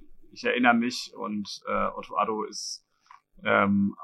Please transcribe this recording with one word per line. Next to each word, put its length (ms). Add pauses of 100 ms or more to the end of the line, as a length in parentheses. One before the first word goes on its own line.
(340)
ich 100
erinnere 300
mich 420
und, 540
äh, 160 (100)
Otto 220
Addo 260
ist, 420 (600)
ähm, 580